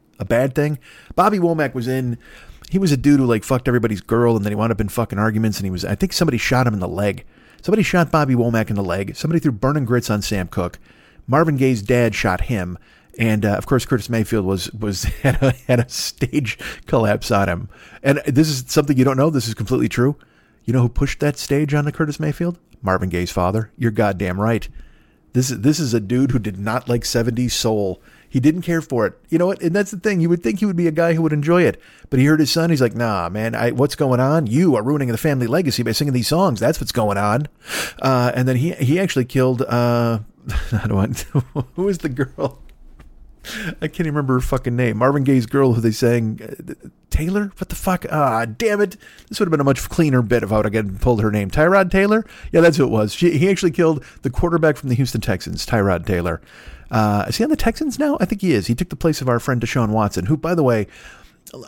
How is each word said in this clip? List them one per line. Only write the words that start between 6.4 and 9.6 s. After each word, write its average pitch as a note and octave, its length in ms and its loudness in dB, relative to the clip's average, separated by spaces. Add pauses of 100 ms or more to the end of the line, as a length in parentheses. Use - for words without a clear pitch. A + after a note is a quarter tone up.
him A#2 80 2
in G2+ 60 -2
the F2+ 80 -4
leg. G2+ 380 -2 (360)
Somebody G#3+ 200 2
shot E3+ 300 2
Bobby C#3+ 240 2
Womack A#2 340 2
in G#2+ 60 -2
the G2+ 80 -2
leg. F#2+ 320 -4
Somebody E3 240 -2
threw D#3 120 0
burning C3 340 0